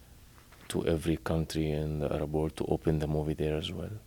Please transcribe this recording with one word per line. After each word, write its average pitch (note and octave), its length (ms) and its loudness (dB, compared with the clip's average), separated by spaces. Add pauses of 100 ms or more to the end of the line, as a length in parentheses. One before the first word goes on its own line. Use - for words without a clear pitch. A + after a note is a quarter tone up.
(680)
to - 200 -2
every D#2+ 300 2
country D#2+ 540 0
in D2+ 280 0
the D2 140 0
Arab D2+ 180 -2
world D#2 260 0
to - 80 -2
open D#2 340 2
the D2+ 80 0
movie D2+ 260 0
there D2+ 240 0
as D#2 140 -4
well. F2 180 -6 (180)